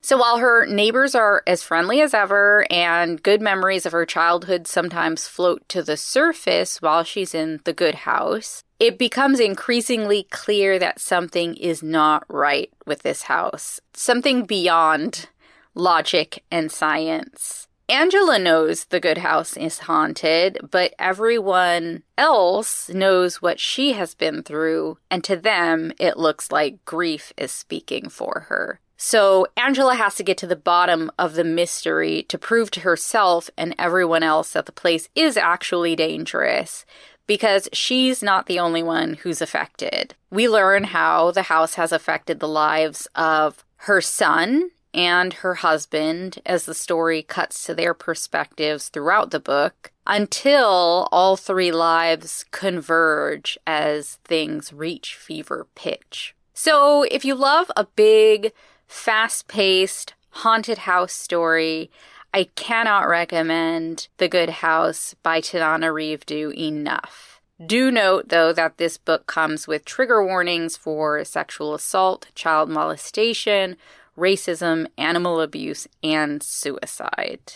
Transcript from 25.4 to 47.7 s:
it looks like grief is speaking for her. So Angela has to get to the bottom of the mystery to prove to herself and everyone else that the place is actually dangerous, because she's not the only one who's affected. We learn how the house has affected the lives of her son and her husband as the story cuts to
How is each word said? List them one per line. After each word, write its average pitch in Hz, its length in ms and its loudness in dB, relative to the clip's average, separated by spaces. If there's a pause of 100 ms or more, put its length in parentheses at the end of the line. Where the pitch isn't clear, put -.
it 175 180 0
looks 156 340 -2
like 147 360 -2
grief 165 500 -6
is - 160 -8
speaking - 560 -10
for - 400 -8
her. - 320 -6 (160)
So 196 500 4 (100)
Angela 254 380 2
has 220 220 0
to 214 60 -6
get 190 160 0
to - 80 -10
the 175 100 -2
bottom 175 600 2
of 170 140 -2
the 165 120 0
mystery 160 800 -2
to - 120 -8
prove 226 360 -2
to 180 80 -10
herself 175 760 0
and 165 220 -6
everyone 170 440 2
else 160 300 0
that - 140 -2
the - 60 -20
place 165 420 -2
is 294 240 2
actually 170 580 0
dangerous, 160 880 -2 (420)
because 202 460 2
she's 254 500 0
not 196 220 2
the 180 140 -2
only 165 240 0
one 160 320 -2
who's 165 260 -6
affected. - 760 -6 (160)
We 226 200 2
learn 196 340 4
how 165 460 2
the 185 140 0
house 160 300 2
has 165 180 -2
affected 160 480 -4
the 151 80 -4
lives 156 680 0
of 156 500 0 (120)
her 190 260 2
son 208 680 0 (220)
and 180 400 2
her 185 220 -4
husband 160 880 -2
as 175 220 -2
the 165 80 -8
story 165 480 -2
cuts - 420 -6
to 170 100 -8